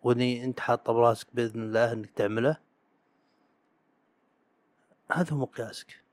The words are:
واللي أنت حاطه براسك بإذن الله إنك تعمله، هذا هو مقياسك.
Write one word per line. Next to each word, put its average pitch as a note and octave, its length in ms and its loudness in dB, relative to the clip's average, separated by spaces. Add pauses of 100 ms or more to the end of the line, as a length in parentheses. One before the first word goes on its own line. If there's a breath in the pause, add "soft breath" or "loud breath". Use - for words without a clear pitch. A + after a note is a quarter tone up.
واللي B2 420 2
أنت B2+ 160 -4
حاطه A#2+ 320 0
براسك A#2 420 4
بإذن A2+ 280 -2
الله A2 300 2
إنك A2 180 -8
تعمله، A2+ 460 0 (2500)
هذا E3 200 0
هو D3 40 -2
مقياسك. - 680 -8 (100)